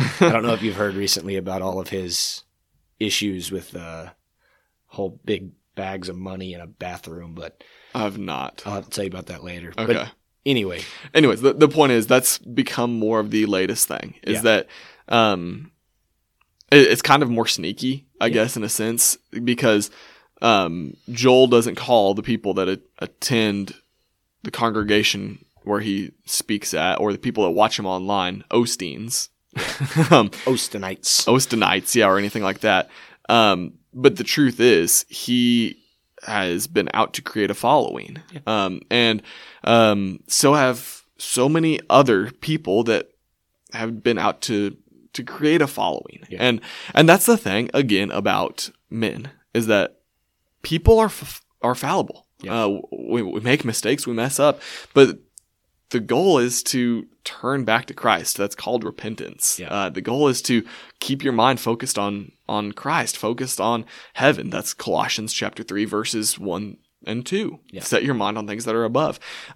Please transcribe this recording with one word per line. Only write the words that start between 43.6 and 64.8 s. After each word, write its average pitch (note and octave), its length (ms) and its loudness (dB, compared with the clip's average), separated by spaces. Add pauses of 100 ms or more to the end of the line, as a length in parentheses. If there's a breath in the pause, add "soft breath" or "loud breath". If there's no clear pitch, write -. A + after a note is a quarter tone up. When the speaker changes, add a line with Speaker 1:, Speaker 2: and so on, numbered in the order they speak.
Speaker 2:
have A2+ 280 -8
been A#2+ 160 2
out F#2+ 240 -2
to, G2+ 340 -2 (360)
to B2+ 120 -10
create D3+ 360 0
a C#3+ 60 2
following. - 640 -6
Speaker 1:
Yeah. - 100 -10
Speaker 2:
And, A#2+ 200 2 (340 loud breath)
and D#3+ 140 4
that's F#3+ 180 4
the A#3 100 6
thing, G#2+ 380 -2
again, G#2 380 2
about G2 580 -2 (180)
men, A2 420 -6 (220)
is A2+ 140 0
that G#2 340 2 (640)
people F#3+ 360 4
are A3 80 4
f-, - 380 -10 (160)
are B2 140 0
fallible. C#3 520 -4 (140)
Speaker 1:
Yeah. G#2+ 240 -2
Speaker 2:
Uh, G2+ 160 0 (120)
we, E2+ 300 -2
we G2 180 -6
make A#2 260 2
mistakes, A2+ 400 -2
we A#2+ 80 -4
mess B2 260 -2
up, C#3+ 200 4 (340 loud breath)
but C3 240 8 (720)
the B2 100 -2
goal C#3+ 380 2
is A#2+ 240 0
to A#2+ 460 -2 (160)
turn C3+ 400 -4
back A2 220 0
to C#3+ 80 -12
Christ. F#2 420 0
That's G2+ 180 -4
called A#2+ 300 -4
repentance. - 760 -6
Speaker 1:
Yeah. F2 160 -12
Speaker 2:
Uh, G2 160 -2
the F#2+ 100 -8
goal C3+ 280 2
is B2 140 0
to A#2 220 2 (360 loud breath)
keep C3+ 240 -6
your C3+ 80 0
mind A#2+ 260 4
focused - 400 -4
on, G2+ 320 -4 (180)
on G#2 220 -4
Christ, C#3 460 -4
focused B2 440 -4
on A2 240 0 (300 loud breath)
heaven. B2+ 360 0
That's - 220 -6
Colossians - 600 -4